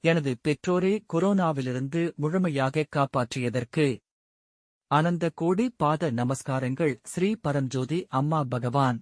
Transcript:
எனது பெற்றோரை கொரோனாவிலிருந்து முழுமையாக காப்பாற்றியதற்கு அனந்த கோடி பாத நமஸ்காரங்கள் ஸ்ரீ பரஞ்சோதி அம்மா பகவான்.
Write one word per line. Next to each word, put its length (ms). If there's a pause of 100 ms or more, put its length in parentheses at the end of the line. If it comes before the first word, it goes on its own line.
எனது 280 (100)
பெற்றோரை 500 (160)
கொரோனாவிலிருந்து 920 (140)
முழுமையாக 760
காப்பாற்றியதற்கு 960 (1040)
அனந்த 340 (100)
கோடி 320 (100)
பாத 340
நமஸ்காரங்கள் 920
ஸ்ரீ 320
பரஞ்சோதி 640 (100)
அம்மா 360
பகவான். 580